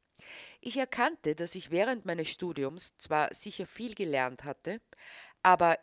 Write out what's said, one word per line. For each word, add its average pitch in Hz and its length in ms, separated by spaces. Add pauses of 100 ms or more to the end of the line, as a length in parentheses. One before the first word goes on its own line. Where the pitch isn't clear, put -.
(600)
Ich 240 160
erkannte, 262 580
dass 170 220
ich 156 160
während 214 320
meines 170 240
Studiums 156 680
zwar - 380
sicher 190 320
viel 226 300
gelernt 135 480
hatte, 170 360 (640)
aber 170 400